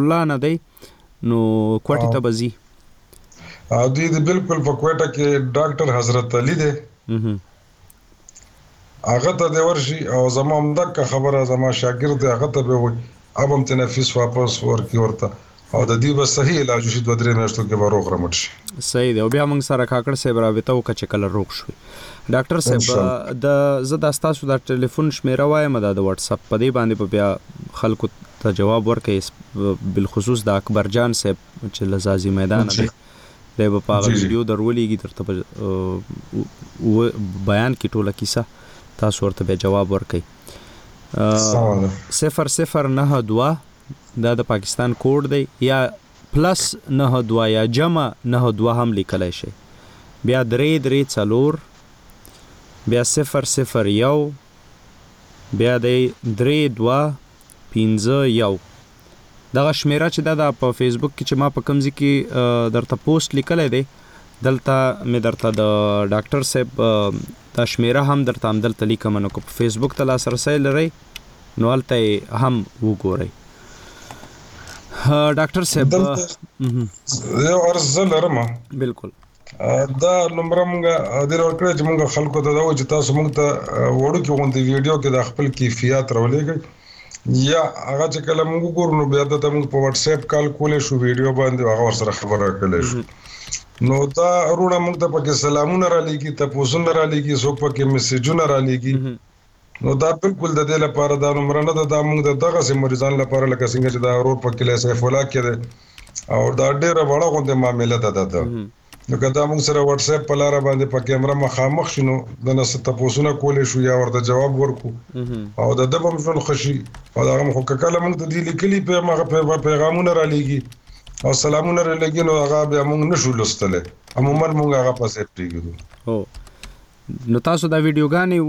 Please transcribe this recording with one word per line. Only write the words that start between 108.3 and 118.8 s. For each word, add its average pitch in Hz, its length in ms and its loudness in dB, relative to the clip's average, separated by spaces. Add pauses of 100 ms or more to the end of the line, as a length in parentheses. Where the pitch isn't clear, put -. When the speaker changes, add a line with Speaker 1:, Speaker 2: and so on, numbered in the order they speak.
Speaker 2:
ده. 85 100 0
Speaker 1:
مهم. 113 280 -6 (380)
Speaker 2:
نو 127 140 -2
که 135 60 2
دا 147 200 0
مونږ 151 160 0
سره 147 220 2
واتساپ 143 420 0
په 147 120 0
لاره 143 260 2
باندې 135 260 2
په 131 60 0 (100)
کیمره 135 320 2
مخامخ 135 540 0
شي، 143 120 0
نو 131 80 2 (300)
د 131 140 2
نه 127 40 2
څه 123 140 -2 (100)
تپوسونه 131 460 0 (100)
کولی 139 300 2
شو 127 80 0
یا 127 180 2
ورته 120 300 0
جواب 131 320 2
ورکړو. 131 300 -2 (240)
Speaker 1:
مهم. 123 280 -6 (160)
Speaker 2:
او 117 80 2 (140)
د 131 100 2
ده 165 140 0
به 170 40 2
هم 165 140 -2
ژوند 160 220 0
ښه - 180 0
شي. 139 120 -2 (420)
او 127 80 2
د 131 80 2
هغه 135 100 2
هم 139 140 0
خو 131 60 0
که 135 200 -2
کله 170 160 2
مونږ 175 200 -2
ته 160 120 -6
دې 170 80 -2 (100)
لیکلي 196 300 0 (100)